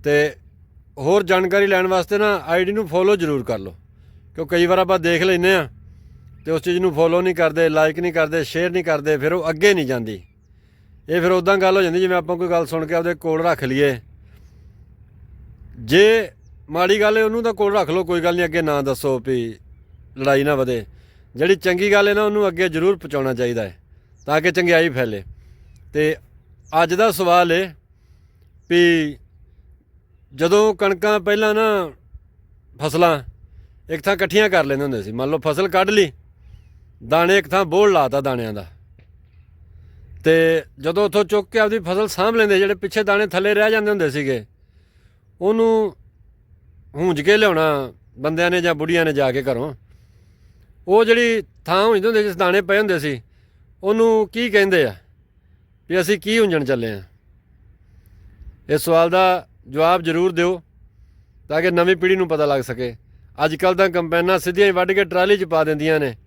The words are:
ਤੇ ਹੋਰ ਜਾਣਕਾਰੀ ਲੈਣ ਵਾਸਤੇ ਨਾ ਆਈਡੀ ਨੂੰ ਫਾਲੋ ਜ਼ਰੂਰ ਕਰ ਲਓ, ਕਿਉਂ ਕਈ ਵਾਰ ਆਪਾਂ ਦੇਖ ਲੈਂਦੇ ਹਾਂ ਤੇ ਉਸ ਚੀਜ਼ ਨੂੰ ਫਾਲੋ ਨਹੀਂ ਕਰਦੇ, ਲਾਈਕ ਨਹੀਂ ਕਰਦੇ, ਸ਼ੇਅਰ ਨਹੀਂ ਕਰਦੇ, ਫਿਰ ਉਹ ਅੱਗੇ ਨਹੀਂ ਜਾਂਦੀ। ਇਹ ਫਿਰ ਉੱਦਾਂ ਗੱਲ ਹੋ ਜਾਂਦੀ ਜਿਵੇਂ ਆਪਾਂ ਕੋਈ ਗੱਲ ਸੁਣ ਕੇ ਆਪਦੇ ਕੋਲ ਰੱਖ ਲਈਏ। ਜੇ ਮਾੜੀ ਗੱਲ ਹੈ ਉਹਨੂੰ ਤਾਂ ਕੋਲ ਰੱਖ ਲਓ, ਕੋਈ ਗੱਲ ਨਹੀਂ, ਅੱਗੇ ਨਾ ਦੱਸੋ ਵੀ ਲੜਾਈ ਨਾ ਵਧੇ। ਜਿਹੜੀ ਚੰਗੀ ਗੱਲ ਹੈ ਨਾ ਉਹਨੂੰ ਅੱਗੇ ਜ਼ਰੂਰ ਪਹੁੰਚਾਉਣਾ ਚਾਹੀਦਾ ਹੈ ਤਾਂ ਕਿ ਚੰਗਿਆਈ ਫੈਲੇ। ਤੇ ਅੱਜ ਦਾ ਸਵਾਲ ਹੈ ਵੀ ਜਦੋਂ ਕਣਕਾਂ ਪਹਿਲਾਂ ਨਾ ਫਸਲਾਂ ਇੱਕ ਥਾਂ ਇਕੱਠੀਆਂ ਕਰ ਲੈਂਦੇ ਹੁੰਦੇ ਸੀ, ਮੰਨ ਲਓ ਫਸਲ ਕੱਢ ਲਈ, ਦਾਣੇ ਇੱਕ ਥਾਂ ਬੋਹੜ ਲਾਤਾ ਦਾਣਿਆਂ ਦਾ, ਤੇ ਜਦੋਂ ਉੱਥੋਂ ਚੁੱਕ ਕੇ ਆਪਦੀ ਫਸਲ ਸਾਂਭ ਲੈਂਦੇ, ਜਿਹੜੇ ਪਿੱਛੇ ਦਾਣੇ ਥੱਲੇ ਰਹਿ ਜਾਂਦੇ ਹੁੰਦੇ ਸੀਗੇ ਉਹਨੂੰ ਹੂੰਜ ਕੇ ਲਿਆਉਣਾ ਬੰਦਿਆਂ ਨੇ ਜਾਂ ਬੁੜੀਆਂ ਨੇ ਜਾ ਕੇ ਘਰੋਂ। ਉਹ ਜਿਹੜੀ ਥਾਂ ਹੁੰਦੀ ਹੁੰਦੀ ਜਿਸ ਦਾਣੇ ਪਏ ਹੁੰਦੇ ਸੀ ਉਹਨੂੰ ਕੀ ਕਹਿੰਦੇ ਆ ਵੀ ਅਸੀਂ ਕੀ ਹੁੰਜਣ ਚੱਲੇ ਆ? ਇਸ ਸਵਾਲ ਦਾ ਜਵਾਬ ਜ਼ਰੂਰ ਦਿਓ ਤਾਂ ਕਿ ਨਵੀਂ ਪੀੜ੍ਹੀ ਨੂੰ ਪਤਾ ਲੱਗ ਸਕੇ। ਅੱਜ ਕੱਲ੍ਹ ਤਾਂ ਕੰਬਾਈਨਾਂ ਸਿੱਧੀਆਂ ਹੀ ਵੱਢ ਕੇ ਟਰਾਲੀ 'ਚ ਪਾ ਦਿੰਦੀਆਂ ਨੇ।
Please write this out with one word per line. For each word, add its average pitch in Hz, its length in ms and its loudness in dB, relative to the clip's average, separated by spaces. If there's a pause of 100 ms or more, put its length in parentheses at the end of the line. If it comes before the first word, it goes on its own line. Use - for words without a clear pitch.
ਤੇ 147 300 0 (600)
ਹੋਰ 175 280 0
ਜਾਣਕਾਰੀ 190 420 2
ਲੈਣ 190 200 0
ਵਾਸਤੇ 190 320 -2
ਨਾ 208 180 0 (100)
ਆਈਡੀ 180 260 0
ਨੂੰ 208 160 -4
ਫਾਲੋ 190 280 2
ਜ਼ਰੂਰ 151 280 -2
ਕਰ 113 140 -4
ਲਓ, 95 160 -12 (600)
ਕਿਉਂ 160 100 -8
ਕਈ 175 200 0
ਵਾਰ 185 120 2
ਆਪਾਂ 185 220 2
ਦੇਖ 170 220 0
ਲੈਂਦੇ 185 320 2
ਹਾਂ 156 140 -2 (720)
ਤੇ 156 140 -6
ਉਸ 160 100 -2
ਚੀਜ਼ 180 180 -2
ਨੂੰ 185 140 0
ਫਾਲੋ 165 260 2
ਨਹੀਂ 185 140 0
ਕਰਦੇ, 160 340 2
ਲਾਈਕ 156 320 2
ਨਹੀਂ 175 120 -2
ਕਰਦੇ, 156 320 -2
ਸ਼ੇਅਰ 170 260 -4
ਨਹੀਂ 180 140 -4
ਕਰਦੇ, 151 320 0
ਫਿਰ 147 160 -2
ਉਹ 165 180 -2
ਅੱਗੇ 175 240 2
ਨਹੀਂ 156 120 0
ਜਾਂਦੀ। 117 280 -6 (920)
ਇਹ 170 120 -2
ਫਿਰ 175 100 0
ਉੱਦਾਂ 185 280 2
ਗੱਲ 190 180 2
ਹੋ 196 60 2
ਜਾਂਦੀ 175 180 -2
ਜਿਵੇਂ 185 160 0
ਆਪਾਂ 175 200 -4
ਕੋਈ 175 120 -4
ਗੱਲ 170 180 0
ਸੁਣ 160 200 -6
ਕੇ 165 80 -6
ਆਪਦੇ 170 220 -2
ਕੋਲ 160 260 -4
ਰੱਖ 156 220 -2
ਲਈਏ। 131 340 0 (1800)
ਜੇ 196 500 4 (400)
ਮਾੜੀ 185 300 2
ਗੱਲ 214 180 2
ਹੈ 220 60 2
ਉਹਨੂੰ 226 180 -2
ਤਾਂ 226 120 -2
ਕੋਲ 202 220 0
ਰੱਖ 165 140 0
ਲਓ, 175 140 -2
ਕੋਈ 175 160 -2
ਗੱਲ 175 160 0
ਨਹੀਂ, 175 80 0
ਅੱਗੇ 165 180 -2
ਨਾ 147 200 0
ਦੱਸੋ 135 360 -2
ਵੀ 120 400 -6 (600)
ਲੜਾਈ 139 260 2
ਨਾ 147 100 0
ਵਧੇ। 123 300 -2 (500)
ਜਿਹੜੀ 175 220 2
ਚੰਗੀ 185 360 0
ਗੱਲ 202 160 4
ਹੈ 208 60 0
ਨਾ 208 100 0
ਉਹਨੂੰ 208 240 0
ਅੱਗੇ 175 200 -2
ਜ਼ਰੂਰ 175 280 0
ਪਹੁੰਚਾਉਣਾ 135 380 -4
ਚਾਹੀਦਾ 120 280 -2
ਹੈ 92 140 -10 (500)
ਤਾਂ 156 140 0
ਕਿ 175 120 0
ਚੰਗਿਆਈ 170 380 2
ਫੈਲੇ। 113 320 -4 (720)
ਤੇ 151 200 0 (580)
ਅੱਜ 165 220 2
ਦਾ 214 180 2
ਸਵਾਲ 175 400 2
ਹੈ 175 220 -2 (960)
ਵੀ 170 460 2 (1160)
ਜਦੋਂ 190 420 2
ਕਣਕਾਂ 202 460 0
ਪਹਿਲਾਂ 208 340 0
ਨਾ 220 140 0 (1080)
ਫਸਲਾਂ 156 460 0 (680)
ਇੱਕ 156 140 -8
ਥਾਂ 196 120 0
ਇਕੱਠੀਆਂ 196 360 0
ਕਰ 170 140 2
ਲੈਂਦੇ 139 180 -2
ਹੁੰਦੇ 127 200 -4
ਸੀ, 104 100 -10
ਮੰਨ 131 180 -4
ਲਓ 156 120 -2
ਫਸਲ 160 260 -2
ਕੱਢ 190 220 0
ਲਈ, 196 200 2 (880)
ਦਾਣੇ 170 380 2
ਇੱਕ 151 100 -4
ਥਾਂ 190 160 0
ਬੋਹੜ 196 260 2
ਲਾਤਾ 139 300 2
ਦਾਣਿਆਂ 120 320 -4
ਦਾ, 101 120 -10 (1600)
ਤੇ 165 380 2 (180)
ਜਦੋਂ 170 240 0
ਉੱਥੋਂ 202 200 0
ਚੁੱਕ 202 260 -2
ਕੇ 226 80 -2
ਆਪਦੀ 214 220 2
ਫਸਲ 185 280 -4
ਸਾਂਭ 214 280 -2
ਲੈਂਦੇ, 202 220 2
ਜਿਹੜੇ 196 180 0
ਪਿੱਛੇ 202 260 -4
ਦਾਣੇ 202 240 0
ਥੱਲੇ 190 280 0
ਰਹਿ 214 160 2
ਜਾਂਦੇ 214 200 0
ਹੁੰਦੇ 180 200 0
ਸੀਗੇ 135 340 -4 (960)
ਉਹਨੂੰ 220 540 0 (1000)
ਹੂੰਜ 160 260 -2
ਕੇ 196 160 2
ਲਿਆਉਣਾ 160 560 0 (260)
ਬੰਦਿਆਂ 160 320 -2
ਨੇ 180 100 0
ਜਾਂ 170 140 0
ਬੁੜੀਆਂ 165 300 0
ਨੇ 156 80 0
ਜਾ 139 200 0
ਕੇ 135 100 -4
ਘਰੋਂ। 131 300 -4 (1120)
ਉਹ 208 180 4
ਜਿਹੜੀ 226 380 2 (220)
ਥਾਂ 185 200 0
ਹੁੰਦੀ 214 220 2
ਹੁੰਦੀ 220 160 2
ਜਿਸ 196 140 -4
ਦਾਣੇ 185 260 2
ਪਏ 196 160 0
ਹੁੰਦੇ 190 200 0
ਸੀ 139 220 -6 (600)
ਉਹਨੂੰ 220 460 2
ਕੀ 233 220 -6
ਕਹਿੰਦੇ 190 340 2
ਆ 104 100 -4 (960)
ਵੀ 180 100 0
ਅਸੀਂ 185 200 -2
ਕੀ 220 180 -2
ਹੁੰਜਣ 170 260 0
ਚੱਲੇ 117 280 -2
ਆ? 98 100 -12 (1700)
ਇਸ 147 140 0
ਸਵਾਲ 170 280 2
ਦਾ 185 360 2 (220)
ਜਵਾਬ 165 340 0
ਜ਼ਰੂਰ 165 300 0
ਦਿਓ 175 280 -2 (880)
ਤਾਂ 156 120 0
ਕਿ 180 80 2
ਨਵੀਂ 175 260 2
ਪੀੜ੍ਹੀ 185 200 2
ਨੂੰ 185 120 -2
ਪਤਾ 151 180 0
ਲੱਗ 139 160 0
ਸਕੇ। 120 320 -8 (440)
ਅੱਜ 156 180 -2
ਕੱਲ੍ਹ 180 200 0
ਤਾਂ 190 140 2
ਕੰਬਾਈਨਾਂ 170 480 0
ਸਿੱਧੀਆਂ 180 280 0
ਹੀ 190 60 2
ਵੱਢ 180 200 0
ਕੇ 196 120 2
ਟਰਾਲੀ 185 320 2
'ਚ 185 100 -4
ਪਾ 160 180 0
ਦਿੰਦੀਆਂ 156 360 0
ਨੇ। 127 140 -4 (120)